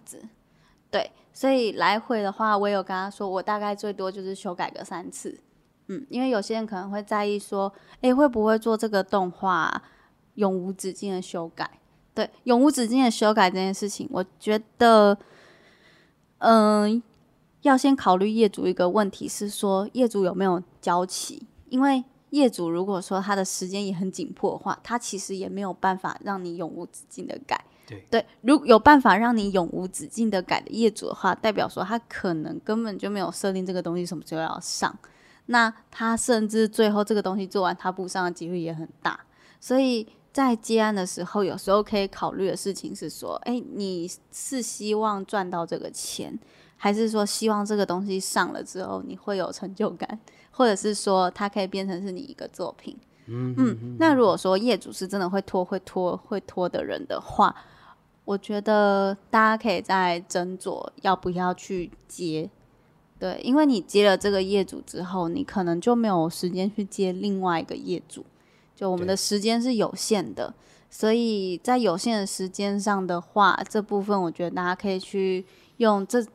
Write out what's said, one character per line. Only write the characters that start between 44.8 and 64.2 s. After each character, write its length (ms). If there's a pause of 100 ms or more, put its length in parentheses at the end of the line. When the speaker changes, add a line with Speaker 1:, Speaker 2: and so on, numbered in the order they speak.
Speaker 1:
望 320
赚 240
到 160
这 100
个 140
钱， 480 (380)
还 180
是 160
说 160
希 220
望 180
这 80
个 100
东 220
西 140
上 320
了 100
之 220
后 200
你 120
会 200
有 160
成 220
就 160
感， 280 (320)
或 160
者 80
是 200
说 360
它 180
可 120
以 60
变 200
成 180
是 60
你 100
一 120
个 160
作 300
品。 180 (300)
Speaker 2:
嗯， 300
Speaker 1:
嗯， 420
那 160
如 100
果 120
说 220
业 180
主 160
是 140
真 140
的 80
会 140
拖、 220
会 160
拖、 360
会 240
拖 280
的 160
人 220
的 140
话， 340 (720)
我 120
觉 240
得 560 (140)
大 80
家 240
可 100
以 80
再 480
斟 300
酌 300 (140)
要 120
不 160
要 240
去 360 (180)
接。 420 (680)
对， 240
因 120
为 100
你 160
接 260
了 120
这 120